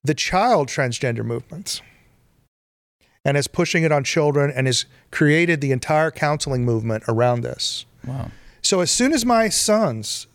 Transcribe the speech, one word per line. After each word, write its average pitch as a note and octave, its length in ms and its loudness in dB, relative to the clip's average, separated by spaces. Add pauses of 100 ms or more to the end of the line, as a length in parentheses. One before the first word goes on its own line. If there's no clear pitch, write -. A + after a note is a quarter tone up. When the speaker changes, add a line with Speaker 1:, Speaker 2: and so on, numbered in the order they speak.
Speaker 1:
the D3+ 80 0
child F3+ 560 0
transgender A#2+ 560 -4
movements A#2+ 560 -8 (1400)
and C#3 140 0
is C#3+ 80 0
pushing E3+ 380 0
it D#3+ 80 2
on D3 120 2
children C#3+ 460 2
and C3 160 -2
has B2+ 220 0 (240)
created D#3+ 500 4
the C#3 100 -2
entire D3+ 380 0
counseling D3 560 -2
movement A2+ 420 0
around A#2+ 340 2
this. - 440 -8 (180)
Speaker 2:
Wow. C3 280 -8 (320)
Speaker 1:
So F#3+ 160 2
as F3 100 0
soon C4 240 2
as B3+ 100 2
my A3+ 240 4
sons F#3 880 0